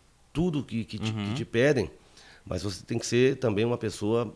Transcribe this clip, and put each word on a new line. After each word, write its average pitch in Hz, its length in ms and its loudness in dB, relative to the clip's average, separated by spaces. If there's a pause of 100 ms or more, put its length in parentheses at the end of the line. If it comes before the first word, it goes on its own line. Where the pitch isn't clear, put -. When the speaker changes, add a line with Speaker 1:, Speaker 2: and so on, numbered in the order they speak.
(320)
Speaker 1:
tudo 151 300 0
que, 113 220 -4
que - 140 -10
te, 110 140 -2
Speaker 2:
Uhum. 107 160 -4
Speaker 1:
que 107 60 -2
te 151 100 -4
pedem, 127 460 2 (560)
mas 87 160 -4
você 95 220 -6
tem 117 140 -2
que - 80 -6
ser 127 300 4
também 110 280 2
uma 120 120 0
pessoa 110 600 -2